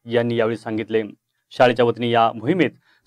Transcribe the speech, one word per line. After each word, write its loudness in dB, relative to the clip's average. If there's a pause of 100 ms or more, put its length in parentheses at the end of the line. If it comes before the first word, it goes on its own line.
यांनी -2
यावेळी 0
सांगितले. -4 (480)
शाळेच्या 4
वतीने -2
या 2
मोहिमेत 0 (360)